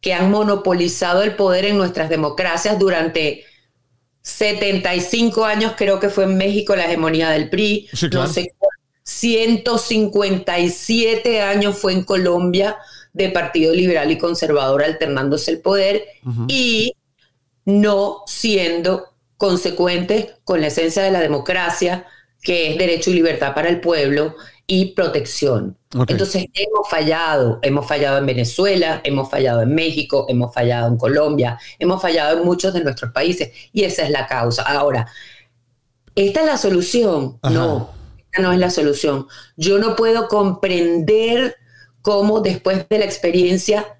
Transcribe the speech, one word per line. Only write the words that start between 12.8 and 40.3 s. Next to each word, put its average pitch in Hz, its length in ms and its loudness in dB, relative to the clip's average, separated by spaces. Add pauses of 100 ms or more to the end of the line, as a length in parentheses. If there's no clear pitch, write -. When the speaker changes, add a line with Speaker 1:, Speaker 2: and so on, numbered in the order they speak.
Speaker 1:
de 185 160 0
Partido 165 440 0
Liberal 170 380 2
y 160 60 0
Conservador 147 640 0
alternándose 147 680 -2
el 160 80 -2
poder 196 440 0 (220)
Speaker 2:
Ujú. 120 220 -4
Speaker 1:
y 247 460 0 (720)
no 202 600 2
siendo 180 880 -2 (240)
consecuentes 180 960 0 (100)
con 180 180 0
la 151 60 0
esencia 165 360 0
de 196 80 2
la 185 80 2
democracia, 175 840 -2 (360)
que 170 300 0
es 156 60 -4
derecho 170 320 0
y 185 60 2
libertad 156 380 2
para 151 160 0
el 175 120 0
pueblo 151 540 0 (320)
y 185 260 0
protección. 143 840 -2 (180)
Speaker 2:
Ok. 123 160 0
Speaker 1:
Entonces, 190 420 -2
hemos 202 360 -2
fallado, 156 720 0
hemos 139 260 0
fallado 143 320 0
en 139 60 -2
Venezuela, 160 800 0
hemos 139 260 -2
fallado 127 320 2
en 120 140 2
México, 151 540 0
hemos 120 240 0
fallado 120 340 0
en 120 100 2
Colombia, 139 600 0 (220)
hemos 180 220 0
fallado 165 360 2
en 170 80 0
muchos 180 280 0
de 170 100 -2
nuestros 127 280 -4
países, 170 380 -2 (240)
y 220 100 2
esa 175 200 -2
es 143 80 -2
la 139 160 -2
causa. 120 360 -2
Ahora, 139 440 0 (1080)
¿esta 196 260 2
es 214 40 2
la 294 120 0
solución? 180 840 0
Speaker 2:
Ajá. 139 120 0
Speaker 1:
No, 160 360 -2 (280)
esta - 240 -6
no 185 120 2
es 180 60 4
la 180 100 2
solución. 143 580 0 (300)
Yo 185 220 2
no 220 160 0
puedo 226 340 2
comprender 196 1300 2 (460)